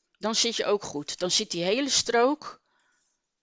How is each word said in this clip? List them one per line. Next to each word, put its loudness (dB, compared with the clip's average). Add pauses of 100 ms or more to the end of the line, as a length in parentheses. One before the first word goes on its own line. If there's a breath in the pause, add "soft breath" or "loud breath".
(180)
Dan -2
zit 0
je -2
ook 0
goed. -8
Dan -2
zit 0
die -2
hele 0
strook 2 (800)